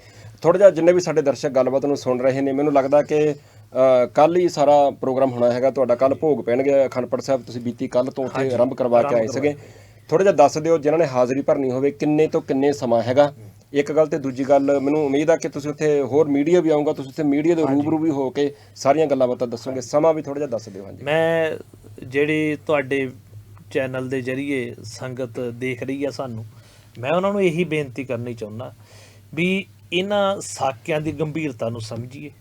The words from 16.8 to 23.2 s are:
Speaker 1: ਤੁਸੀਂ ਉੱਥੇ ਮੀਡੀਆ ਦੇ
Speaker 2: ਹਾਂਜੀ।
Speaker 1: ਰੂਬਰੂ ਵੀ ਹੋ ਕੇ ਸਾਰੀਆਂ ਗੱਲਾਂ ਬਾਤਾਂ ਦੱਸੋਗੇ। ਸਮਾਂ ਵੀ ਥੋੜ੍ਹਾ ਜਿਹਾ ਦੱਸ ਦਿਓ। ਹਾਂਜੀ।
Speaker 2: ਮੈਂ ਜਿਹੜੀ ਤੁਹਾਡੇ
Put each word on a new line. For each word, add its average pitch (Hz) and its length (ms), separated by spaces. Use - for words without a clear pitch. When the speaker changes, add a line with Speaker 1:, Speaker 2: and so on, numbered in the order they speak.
Speaker 1:
ਤੁਸੀਂ 135 180
ਉੱਥੇ 160 120
ਮੀਡੀਆ 151 320
ਦੇ 160 100
Speaker 2:
ਹਾਂਜੀ। 139 120
Speaker 1:
ਰੂਬਰੂ 156 220
ਵੀ 160 120
ਹੋ 139 200
ਕੇ 143 240
ਸਾਰੀਆਂ 147 300
ਗੱਲਾਂ 131 220
ਬਾਤਾਂ 123 180
ਦੱਸੋਗੇ। 127 340
ਸਮਾਂ 151 340
ਵੀ 156 80
ਥੋੜ੍ਹਾ 143 160
ਜਿਹਾ 147 100
ਦੱਸ 113 200
ਦਿਓ। 98 160
ਹਾਂਜੀ। 98 200
Speaker 2:
ਮੈਂ 160 520
ਜਿਹੜੀ 151 600
ਤੁਹਾਡੇ 139 440